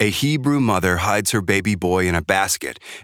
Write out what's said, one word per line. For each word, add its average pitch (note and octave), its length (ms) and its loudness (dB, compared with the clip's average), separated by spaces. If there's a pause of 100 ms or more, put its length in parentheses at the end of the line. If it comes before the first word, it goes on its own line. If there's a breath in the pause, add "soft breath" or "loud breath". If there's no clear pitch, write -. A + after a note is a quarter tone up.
A G#2+ 80 2
Hebrew C#3+ 500 0
mother F#2 380 2
hides G#2 340 0
her G#2+ 100 0
baby G2 340 0
boy F2+ 320 0
in E2+ 80 0
a E2 60 0
basket F#2+ 580 -2 (240 loud breath)